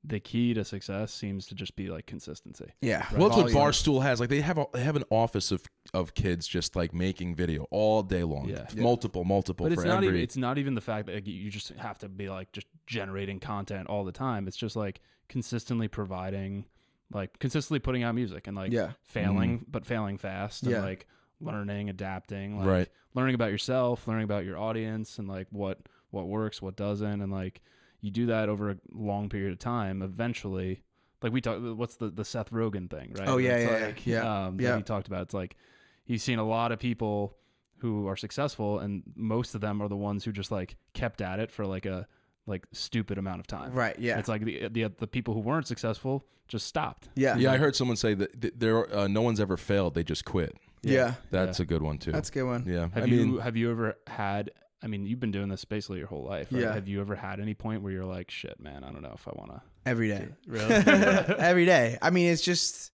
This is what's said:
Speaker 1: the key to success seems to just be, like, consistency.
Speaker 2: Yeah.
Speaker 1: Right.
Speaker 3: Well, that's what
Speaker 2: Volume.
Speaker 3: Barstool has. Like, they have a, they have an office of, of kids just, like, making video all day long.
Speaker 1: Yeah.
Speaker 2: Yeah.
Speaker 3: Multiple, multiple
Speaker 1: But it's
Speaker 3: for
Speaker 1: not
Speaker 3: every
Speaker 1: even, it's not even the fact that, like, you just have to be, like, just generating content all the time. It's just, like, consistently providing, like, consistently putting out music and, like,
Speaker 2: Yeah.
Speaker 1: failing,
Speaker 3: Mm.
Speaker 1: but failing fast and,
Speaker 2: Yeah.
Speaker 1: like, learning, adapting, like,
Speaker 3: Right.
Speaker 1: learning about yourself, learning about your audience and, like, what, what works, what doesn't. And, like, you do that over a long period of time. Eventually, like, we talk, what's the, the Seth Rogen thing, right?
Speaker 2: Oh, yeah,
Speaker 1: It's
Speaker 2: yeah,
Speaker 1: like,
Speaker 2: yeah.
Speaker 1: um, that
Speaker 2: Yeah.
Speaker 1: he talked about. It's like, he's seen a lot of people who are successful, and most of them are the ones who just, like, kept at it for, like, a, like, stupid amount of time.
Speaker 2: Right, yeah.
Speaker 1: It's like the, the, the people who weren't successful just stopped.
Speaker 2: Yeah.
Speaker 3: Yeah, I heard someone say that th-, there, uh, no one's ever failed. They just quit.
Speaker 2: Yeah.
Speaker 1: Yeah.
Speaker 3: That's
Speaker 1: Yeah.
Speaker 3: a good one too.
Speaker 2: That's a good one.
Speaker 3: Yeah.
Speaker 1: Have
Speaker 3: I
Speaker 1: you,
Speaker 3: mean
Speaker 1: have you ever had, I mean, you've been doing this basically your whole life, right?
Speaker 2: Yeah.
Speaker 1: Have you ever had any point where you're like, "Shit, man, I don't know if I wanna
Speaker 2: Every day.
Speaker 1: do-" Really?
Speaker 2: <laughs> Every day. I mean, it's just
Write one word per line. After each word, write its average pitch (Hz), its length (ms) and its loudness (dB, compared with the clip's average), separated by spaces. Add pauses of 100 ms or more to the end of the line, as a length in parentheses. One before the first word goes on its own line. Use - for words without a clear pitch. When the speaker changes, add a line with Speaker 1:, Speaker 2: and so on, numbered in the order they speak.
Speaker 1:
the 113 180 -4
key 120 320 2
to 110 100 0
success 101 500 -6
seems 98 340 -6
to - 80 -12
just 92 200 -10
be, 92 140 -6
like, 80 160 -8
consistency. - 640 -12 (140)
Speaker 2:
Yeah. 107 180 0
Speaker 1:
Right. - 180 -2
Speaker 3:
Well, 185 120 8
that's 202 120 10
what 123 100 6
Speaker 2:
Volume. 143 200 8
Speaker 3:
Barstool 139 320 4
has. 131 180 4
Like, 120 80 0
they 139 120 4
have 160 160 0
a, 143 160 2
they 123 100 0
have 151 120 2
an 143 140 2
office 113 420 2
of, 92 120 0 (300)
of 90 200 -2
kids 87 340 0
just, - 300 -2
like, 85 160 0
making 87 420 0
video 78 360 0
all 107 320 4
day 92 200 0
long. 71 240 -2
Speaker 1:
Yeah. - 260 -6
Speaker 2:
Yeah. 107 100 0
Speaker 3:
Multiple, 117 420 2
multiple 92 400 2
Speaker 1:
But 165 80 4
it's 165 80 2
Speaker 3:
for 87 60 2
Speaker 1:
not - 100 4
Speaker 3:
every 196 120 4
Speaker 1:
even, 180 120 4
it's - 160 -4
not 127 220 0
even 139 160 -2
the 110 60 -2
fact 107 260 -4
that, 92 80 -8
like, 101 120 -8
you 98 240 -8
just 104 220 -8
have 110 260 -10
to 101 100 -12
be, 95 200 -8
like, 95 240 -10
just - 140 -12 (180)
generating 98 560 -4
content 101 480 -6
all 101 160 -2
the 90 80 -6
time. 113 340 -2
It's 92 80 -6
just, 110 220 -6
like, 104 240 -4 (260)
consistently 117 640 -2
providing, 98 760 -6 (460)
like, 98 280 -6
consistently 139 400 0
putting 127 240 0
out 117 120 0
music 98 320 -4
and, 98 80 -8
like, 95 160 -4
Speaker 2:
Yeah. 110 200 0 (120)
Speaker 1:
failing, 104 560 2
Speaker 3:
Mm. - 80 -12
Speaker 1:
but - 180 -6
failing 104 320 -2
fast 98 460 -6
and, 127 80 0
Speaker 2:
Yeah. 113 120 0
Speaker 1:
like, 95 220 -6 (360)
learning, 101 480 -4
adapting, 98 680 -8
like, 95 80 2
Speaker 3:
Right. 92 220 4 (240)
Speaker 1:
learning 127 220 2
about 117 160 2
yourself, 123 560 2
learning 110 180 0
about 104 200 0
your 92 120 -6
audience 110 640 -4
and, 104 80 -6
like, 95 220 -6
what, 101 300 -4 (320)
what 92 160 -6
works, 107 340 -2
what 95 160 -8
doesn't. 104 440 -2
And, 98 100 -4
like, 95 300 -6 (380)
you 104 120 -6
do 117 160 2
that 110 200 2
over 104 220 0
a 98 80 -4 (160)
long 104 340 -2
period 98 240 -2
of 90 80 -6
time. 101 440 -2
Eventually, 95 800 -4 (400)
like, 113 100 0
we 127 80 2
talk, 110 180 -2 (180)
what's 117 180 -4
the, 110 160 -4
the 98 120 -6
Seth 110 280 -6
Rogen 107 380 0
thing, 67 280 -10
right? 98 100 -2
Speaker 2:
Oh, 131 100 4
yeah, 127 200 4
Speaker 1:
It's 117 140 4
Speaker 2:
yeah, 110 160 2
Speaker 1:
like, 107 180 -10
Speaker 2:
yeah. 113 400 0
Speaker 1:
um, 92 120 -4
that 123 60 0
Speaker 2:
Yeah. 123 140 4
Speaker 1:
he 101 60 -2
talked 101 240 -4
about. 92 160 -4
It's - 100 -8
like, 92 220 -4 (500)
he's 113 180 -2
seen 123 140 0
a 110 80 0
lot 113 260 0
of 113 80 -2
people 107 580 -2 (420)
who 107 280 -2
are 95 80 -2
successful, 107 640 -2
and 101 220 -4 (140)
most 113 400 -2
of 107 60 -4
them 104 200 -2
are 104 60 -2
the 101 100 -2
ones 101 280 -2
who 113 60 -2
just, 101 200 -6
like, 92 240 -4 (180)
kept 117 300 -4
at 92 160 -4
it 110 120 -4
for, 107 140 -6
like, 95 220 -4
a, 92 200 -6 (380)
like, 95 260 -6
stupid - 460 -2
amount 95 220 -4
of 87 80 -14
time. 123 260 -8
Speaker 2:
Right, 123 240 0
yeah. 117 220 0
Speaker 1:
It's 110 100 -4
like 107 160 -2
the, 104 240 -4
the, 110 160 0 (100)
the 110 120 -6
people 120 260 -2
who 110 60 0
weren't 135 280 0
successful 131 600 -4 (200)
just - 200 -4
stopped. - 480 -4
Speaker 2:
Yeah. 131 200 4
Speaker 3:
Yeah, 131 160 6
I 131 60 6
heard 139 180 4
someone 123 220 2
say 110 160 4
that 101 260 -2
th-, 113 160 -2
there, 113 400 2
uh, 101 120 4
no 104 160 4
one's 117 160 4
ever 95 180 2
failed. 95 380 2
They 85 80 2
just 78 200 -2
quit. 85 320 -2 (280)
Speaker 2:
Yeah. 135 100 4
Speaker 1:
Yeah. 127 200 6 (180)
Speaker 3:
That's 92 280 2
Speaker 1:
Yeah. 92 40 2
Speaker 3:
a - 20 2
good 80 160 2
one 76 160 -2
too. 80 160 -4
Speaker 2:
That's 78 160 -2
a - 20 -8
good 135 120 -2
one. 123 240 0
Speaker 3:
Yeah. 87 260 0
Speaker 1:
Have 113 100 0
Speaker 3:
I - 40 2
Speaker 1:
you, 120 180 6
Speaker 3:
mean 127 140 2
Speaker 1:
have 113 180 -2
you 117 120 2
ever 113 280 -2 (100)
had, 101 440 -4 (300)
I - 60 -8
mean, 101 180 -4
you've 117 140 -2
been 120 120 0
doing 98 180 -2
this 95 160 -6
basically 104 320 -6
your - 100 -8
whole 73 160 -8
life, 73 300 -6
right? 127 80 2
Speaker 2:
Yeah. 110 120 0
Speaker 1:
Have 101 140 -4
you 98 140 -2
ever 101 140 -4
had 95 260 -8
any 107 120 -4
point 110 280 -4
where 98 100 -4
you're 92 140 -4
like, 92 260 -8
"Shit, - 300 -10
man, 69 240 -14
I 69 80 -12
don't 71 80 -12
know 69 120 -12
if - 140 -16
I - 80 -10
wanna - 260 -12 (240)
Speaker 2:
Every 113 220 2
day. 104 220 -2 (160)
Speaker 1:
do-" - 80 -12
Really? 110 200 2
Speaker 2:
<laughs> 202 680 8
Every 175 260 8
day. 127 360 8
I 170 100 6
mean, 175 200 6
it's 165 120 2
just - 500 0